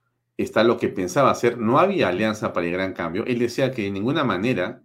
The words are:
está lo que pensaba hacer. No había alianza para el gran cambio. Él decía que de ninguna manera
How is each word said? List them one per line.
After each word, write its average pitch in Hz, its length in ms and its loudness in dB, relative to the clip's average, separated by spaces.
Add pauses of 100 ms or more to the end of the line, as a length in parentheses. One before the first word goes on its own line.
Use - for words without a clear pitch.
(360)
está 107 280 2
lo 117 140 4
que 104 120 -2
pensaba 104 420 0
hacer. 120 260 0
No 120 220 2
había 170 300 2
alianza 107 420 -2
para 87 140 -2
el 85 80 -2
gran 92 180 -2
cambio. 90 340 -4
Él 120 140 -2
decía 120 320 0
que 110 120 -4
de 101 80 -2
ninguna 127 340 -2
manera 104 600 -2